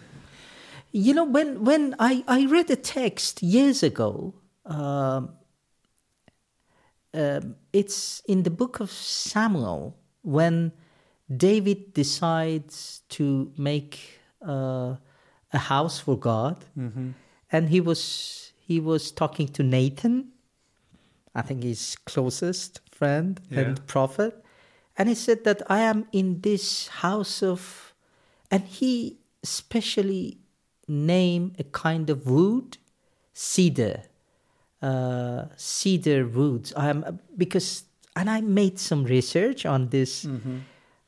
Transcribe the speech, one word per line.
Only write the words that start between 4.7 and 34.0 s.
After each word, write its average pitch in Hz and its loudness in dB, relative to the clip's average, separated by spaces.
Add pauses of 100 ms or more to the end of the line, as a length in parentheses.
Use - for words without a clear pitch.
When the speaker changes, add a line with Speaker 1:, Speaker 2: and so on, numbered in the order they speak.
Speaker 1:
um, 143 -2 (160)
it's - 0
in 185 4
the 175 0
book 247 -2
of 202 -8
Samuel, 127 -2 (260)
when 165 2 (640)
David 196 2
decides 160 -2
to 139 -2
make, 147 -6 (260)
uh, 131 -4 (560)
a 139 0
house 143 0
for 139 0
God, 120 -2 (140)
Speaker 2:
Mm-hmm. 127 -8 (400)
Speaker 1:
and 165 2
he 180 6
was, - -4
he 165 -2
was 156 0
talking 151 -2
to 147 -2
Nathan, 139 2 (1040)
I 117 -2
think 127 -6
his 120 -6
closest 147 -4 (100)
friend 156 -2 (100)
Speaker 2:
Yeah. 123 0
Speaker 1:
and 135 -2
prophet, 139 0 (640)
and 196 2
he 240 4
said 226 2
that, 208 2
"I 202 4
am 220 2
in 185 0
this - -2
house 196 -4
of," - -4 (560)
and 196 2
he 247 -2 (260)
specially - -2 (500)
named 175 2
a 139 -6
kind 160 -2
of 131 -4
wood, 190 2 (560)
cedar, 135 0 (800)